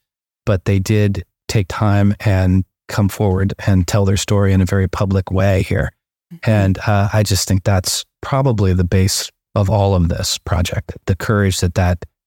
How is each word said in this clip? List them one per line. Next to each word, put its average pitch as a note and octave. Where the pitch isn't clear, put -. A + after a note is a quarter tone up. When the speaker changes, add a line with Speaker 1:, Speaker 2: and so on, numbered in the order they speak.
Speaker 1:
but G2
they G2
did G2+
take G2+
time G2+
and F#2+
come G2+
forward G2
and F#2
tell G#2
their G2
story G2+
in F#2+
a F#2
very F#2+
public F#2+
way F#2+
here. D#2+
Speaker 2:
Mm-hmm. D#3+
Speaker 1:
And, G2
uh, G2+
I G#2+
just G2
think F#2+
that's -
probably A2+
the F2+
base F#2+
of G2+
all G2
of E2+
this -
project, -
the F#2+
courage G2+
that F2+
that F2+